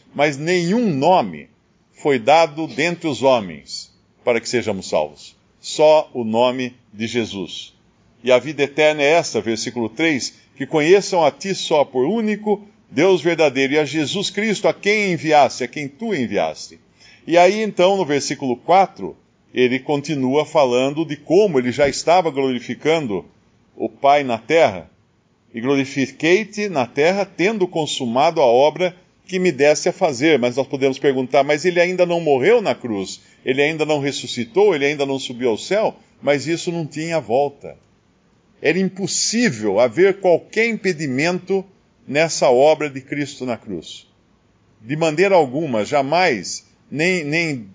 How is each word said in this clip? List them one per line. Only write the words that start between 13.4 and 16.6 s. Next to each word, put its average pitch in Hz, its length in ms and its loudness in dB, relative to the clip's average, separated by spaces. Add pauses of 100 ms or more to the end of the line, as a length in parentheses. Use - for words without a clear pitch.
e 151 40 2
a 156 60 2
Jesus 160 440 -4
Cristo, 208 380 -2
a 160 80 2
quem 202 380 0
enviaste", 147 500 2
a 123 60 -4
quem 147 180 -10
tu 220 260 -8
enviaste. 92 680 -4 (440)